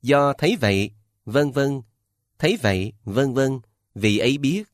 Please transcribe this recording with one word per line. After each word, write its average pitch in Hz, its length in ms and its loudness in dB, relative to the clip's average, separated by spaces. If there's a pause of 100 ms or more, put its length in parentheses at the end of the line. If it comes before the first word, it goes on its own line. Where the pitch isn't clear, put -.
Do 139 300 2
thấy 170 280 0
vậy, 101 300 0 (340)
vân 139 260 0
vân, 139 320 -2 (560)
thấy 196 240 0
vậy, 101 300 -2 (120)
vân 127 300 0
vân, 135 260 0 (340)
vị 104 240 2
ấy 135 200 0
biết 156 360 -2